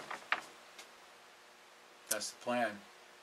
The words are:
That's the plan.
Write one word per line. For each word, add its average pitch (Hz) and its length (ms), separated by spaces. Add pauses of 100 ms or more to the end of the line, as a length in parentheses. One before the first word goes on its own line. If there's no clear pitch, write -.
(2000)
That's 107 200
the - 140
plan. 120 260 (540)